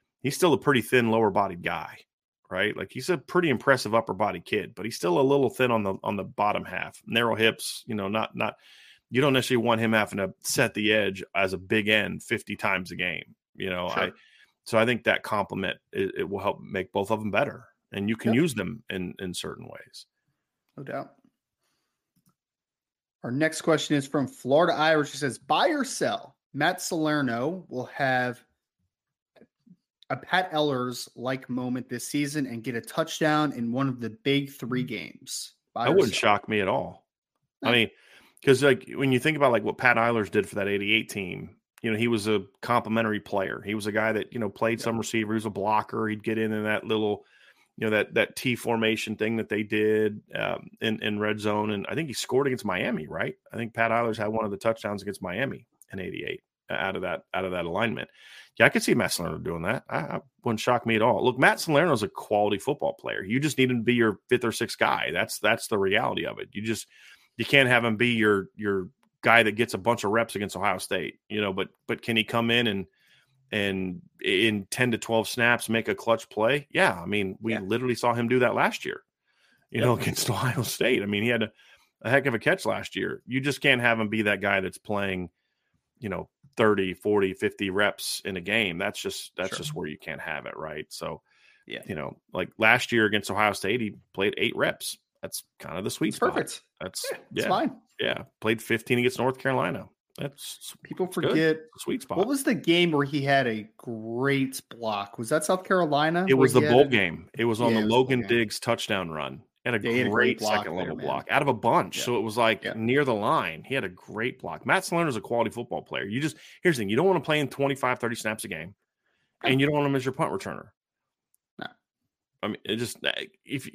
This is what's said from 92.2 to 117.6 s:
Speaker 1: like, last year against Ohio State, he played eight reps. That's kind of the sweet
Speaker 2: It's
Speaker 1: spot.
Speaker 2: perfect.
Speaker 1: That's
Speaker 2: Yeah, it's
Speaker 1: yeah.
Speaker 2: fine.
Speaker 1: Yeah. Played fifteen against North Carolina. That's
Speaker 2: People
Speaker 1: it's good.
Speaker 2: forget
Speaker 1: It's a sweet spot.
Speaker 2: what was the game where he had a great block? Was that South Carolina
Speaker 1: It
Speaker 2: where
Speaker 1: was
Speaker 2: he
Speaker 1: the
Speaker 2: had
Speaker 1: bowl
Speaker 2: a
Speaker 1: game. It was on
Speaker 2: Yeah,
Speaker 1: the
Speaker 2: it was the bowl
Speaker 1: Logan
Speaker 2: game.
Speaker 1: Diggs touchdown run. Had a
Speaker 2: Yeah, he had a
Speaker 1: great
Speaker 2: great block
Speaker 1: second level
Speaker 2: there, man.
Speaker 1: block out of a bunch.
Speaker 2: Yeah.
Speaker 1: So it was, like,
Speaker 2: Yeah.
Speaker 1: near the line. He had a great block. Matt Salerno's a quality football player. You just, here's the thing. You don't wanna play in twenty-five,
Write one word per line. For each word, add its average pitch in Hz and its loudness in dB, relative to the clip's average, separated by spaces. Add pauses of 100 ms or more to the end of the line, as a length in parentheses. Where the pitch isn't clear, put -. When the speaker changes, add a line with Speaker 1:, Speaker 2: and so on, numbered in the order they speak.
Speaker 1:
like, 90 -4
last 113 4
year 113 4
against 101 0
Ohio 101 2
State, 104 -2
he 107 -6 (180)
played 98 0
eight 113 -2
reps. - -4 (240)
That's - -12 (160)
kind - -10
of 92 -6
the 113 -2
sweet - -4
Speaker 2:
It's - -6
Speaker 1:
spot. - 0
Speaker 2:
perfect. - -6 (180)
Speaker 1:
That's - -8
Speaker 2:
Yeah, - -8 (140)
it's - -2
Speaker 1:
yeah. - -2
Speaker 2:
fine. 226 0 (240)
Speaker 1:
Yeah. 117 -2 (180)
Played 110 0
fifteen 120 0
against 123 0
North 127 0
Carolina. 131 -2 (320)
That's - -12
Speaker 2:
People - -6
Speaker 1:
it's 175 -6
good. 156 0
Speaker 2:
forget 160 4
Speaker 1:
It's - -18
a - -16
sweet - -4
spot. - -6
Speaker 2:
what 196 2
was 269 -2
the 269 2
game 170 4
where 143 4
he 139 -2
had 139 4
a 107 -4 (100)
great 127 -2 (100)
block? 110 -4
Was 117 -6
that 156 0
South 185 0
Carolina 165 2
Speaker 1:
It 135 6
Speaker 2:
where 131 6
Speaker 1:
was 123 6
Speaker 2:
he 123 8
Speaker 1:
the 110 6
Speaker 2:
had 110 6
Speaker 1:
bowl 131 10
Speaker 2:
a 135 -2
Speaker 1:
game. 95 0
It 113 2
was 113 0
on 120 4
Speaker 2:
Yeah, 117 4
Speaker 1:
the 113 2
Speaker 2:
it - 2
was 107 2
the - 2
bowl 120 6
Speaker 1:
Logan 127 4
Speaker 2:
game. 101 -4
Speaker 1:
Diggs 117 0
touchdown 101 -2
run. 69 -8 (200)
Had 123 0
a 107 2
Speaker 2:
Yeah, 120 0
he 117 2
had 123 2
a - 0
Speaker 1:
great 110 2
Speaker 2:
great - -12
block 110 0
Speaker 1:
second 101 -6
level 85 -4
Speaker 2:
there, - -8
man. - -
Speaker 1:
block 69 -4
out 131 4
of 143 -2
a 131 4
bunch. 117 0
Speaker 2:
Yeah. - -6
Speaker 1:
So 123 -2
it 98 0
was, 110 -4
like, 113 2
Speaker 2:
Yeah. - -4
Speaker 1:
near 120 2
the 127 2
line. 107 -2
He 131 -6
had 131 -2
a 95 -6
great 104 -8
block. - -10
Matt 175 2
Salerno's 165 0
a 101 -8
quality 117 0
football 92 -6
player. 65 -6
You 107 -4
just, 151 -4 (260)
here's 170 2
the 117 -4
thing. 98 -4
You 107 2
don't 151 4
wanna 185 4
play 151 0
in 143 -2
twenty-five, 135 -2